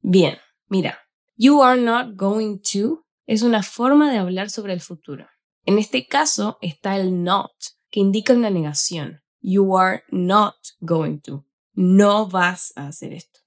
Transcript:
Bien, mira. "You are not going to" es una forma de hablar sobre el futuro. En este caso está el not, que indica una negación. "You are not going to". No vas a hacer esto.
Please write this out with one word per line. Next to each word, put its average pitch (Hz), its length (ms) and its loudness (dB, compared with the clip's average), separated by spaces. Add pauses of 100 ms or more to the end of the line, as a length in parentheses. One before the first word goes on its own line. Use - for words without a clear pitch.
Bien, 180 360 4 (300)
mira. 190 300 -4 (400)
"You 277 240 2
are 254 180 4
not 240 360 -2
going 202 440 -4 (140)
to" 226 320 -4 (220)
es 220 160 0
una 233 180 2
forma 285 500 2
de 240 60 0
hablar 185 320 -4
sobre 202 240 -8
el 180 80 -8
futuro. - 460 -16 (380)
En 196 120 4
este 254 300 -2
caso 277 540 -2
está 196 360 -6
el 185 260 -2
not, 185 280 0 (400)
que - 80 -4
indica 202 340 2
una 240 160 2
negación. 156 720 -4 (200)
"You 190 360 2
are 185 320 2
not 196 460 2 (240)
going 160 460 -2
to". 143 200 -14 (300)
No 202 520 4
vas 180 480 -2
a 143 120 -12
hacer - 260 -12
esto. - 340 -20